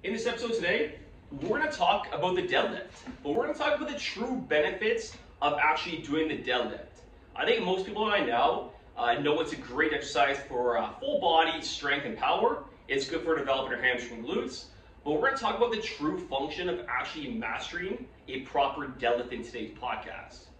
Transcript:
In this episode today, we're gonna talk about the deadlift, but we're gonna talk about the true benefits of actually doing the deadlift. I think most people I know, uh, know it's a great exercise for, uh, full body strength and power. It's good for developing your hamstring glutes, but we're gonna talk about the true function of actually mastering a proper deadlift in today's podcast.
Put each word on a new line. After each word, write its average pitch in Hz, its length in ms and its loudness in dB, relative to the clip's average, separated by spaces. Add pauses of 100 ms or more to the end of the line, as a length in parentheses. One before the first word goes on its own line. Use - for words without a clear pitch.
In 196 100 -4
this 220 140 -2
episode - 280 -2
today, - 420 0 (340)
we're 147 300 0
gonna 302 100 2
talk - 420 2
about 175 220 0
the 175 80 2
deadlift, - 460 0 (340)
but 147 80 -4
we're 240 160 2
gonna 302 100 -2
talk 294 200 2
about 294 120 -4
the 285 80 -6
true 247 520 -4
benefits 208 680 2 (240)
of 147 220 4
actually 160 360 2
doing 151 280 2
the 147 100 -2
deadlift. 123 680 -2 (340)
I - 80 -2
think - 200 4
most 185 220 2
people - 200 0
I - 120 4
know, - 540 2 (240)
uh, 120 240 4
know 151 200 4
it's 147 120 -2
a - 40 -6
great 135 360 0
exercise 139 460 2 (100)
for, 123 280 2
uh, - 220 0
full 294 220 0
body 165 420 6
strength 143 420 -2
and - 140 -6
power. 170 460 2 (240)
It's 135 200 0
good 160 140 -2
for 156 160 2
developing 135 320 0
your 120 100 -4
hamstring 120 440 -2
glutes, - 400 -4 (400)
but 147 80 -2
we're 240 160 2
gonna 262 80 0
talk 214 200 -2
about 233 140 4
the 214 100 -2
true - 380 -2
function 151 500 -4
of 120 200 -4
actually 131 400 -4
mastering 120 800 -6 (180)
a 135 140 -8
proper 139 480 0
deadlift 120 420 0
in 117 140 -8
today's 113 340 -10
podcast. - 680 -8 (140)